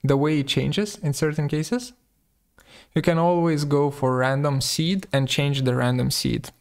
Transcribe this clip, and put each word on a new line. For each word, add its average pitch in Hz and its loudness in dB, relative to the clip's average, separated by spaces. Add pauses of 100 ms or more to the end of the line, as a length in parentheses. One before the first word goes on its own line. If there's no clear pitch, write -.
the 139 4
way 151 2
it 139 -2
changes 151 -2
in 143 -2
certain 151 -2
cases, 156 -4 (1000)
you 160 2
can 165 2
always 170 2
go 143 2
for 127 0
random 135 0
seed 180 -2
and 135 2
change 143 0
the 127 2
random 127 0
seed. 117 -2 (120)